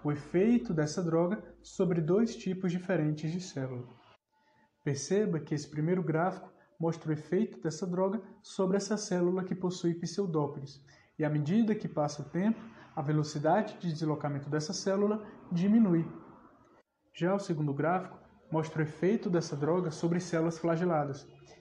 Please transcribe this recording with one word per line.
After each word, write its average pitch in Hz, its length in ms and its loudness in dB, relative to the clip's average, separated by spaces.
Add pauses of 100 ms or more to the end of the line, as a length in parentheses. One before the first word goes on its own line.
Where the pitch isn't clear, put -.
o 147 80 0
efeito 190 640 2
dessa 156 280 0
droga 175 420 2 (180)
sobre 175 380 2
dois 190 360 2
tipos 185 360 -2
diferentes 156 580 0
de 180 100 -4
célula. 131 460 -8 (960)
Perceba 175 560 0
que - 160 -4
esse - 160 -6
primeiro 170 320 0
gráfico 160 500 -2 (260)
mostra 160 320 -2
o - 20 2
efeito 180 480 -2
dessa 160 260 -4
droga 190 340 0 (220)
sobre 190 340 0
essa 202 200 0
célula 180 480 0
que 180 100 -4
possui 175 400 -2
pseudópolis. 156 920 -4 (320)
E 151 80 0
à 147 60 2
medida 180 420 2
que 208 160 -2
passa 147 320 -2
o 135 80 -10
tempo, 208 320 0 (360)
a 160 40 -4
velocidade 151 800 0
de 170 140 -4
deslocamento 147 580 -2
dessa 151 220 -2
célula 202 520 0 (280)
diminui. 185 520 6 (1120)
Já 180 160 0
o 196 60 0
segundo 151 340 -2
gráfico 165 460 -2 (320)
mostra 156 300 -2
o - 20 4
efeito 196 480 0
dessa 165 260 0
droga 160 360 0
sobre 170 260 0
células 165 400 0
flageladas. 160 680 0 (340)